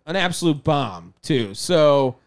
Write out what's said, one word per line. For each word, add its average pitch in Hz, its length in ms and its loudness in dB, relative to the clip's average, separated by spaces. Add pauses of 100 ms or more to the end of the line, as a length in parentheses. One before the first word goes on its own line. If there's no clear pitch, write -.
An 165 100 -6
absolute 175 480 -2
bomb, 101 580 -4
too. 110 320 -2
So, 143 600 2 (120)